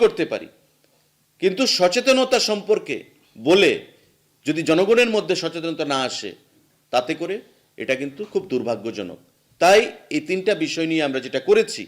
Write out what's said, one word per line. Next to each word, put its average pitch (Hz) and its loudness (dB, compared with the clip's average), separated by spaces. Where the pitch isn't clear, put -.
করতে 185 2
পারি, 90 -8
কিন্তু 185 0
সচেতনতা 254 2
সম্পর্কে 202 -2
বলে 175 6
যদি 151 -2
জনগণের 220 4
মধ্যে 185 -2
সচেতনতা 160 -6
না 135 0
আসে, 104 -10
তাতে 139 0
করে 175 -6
এটা 131 0
কিন্তু 139 -10
খুব 190 -2
দুর্ভাগ্যজনক। 107 -6
তাই 196 8
এই 151 -2
তিনটা 185 -2
বিষয় 160 -4
নিয়ে 160 0
আমরা 131 -4
যেটা 127 -4
করেছি, 214 2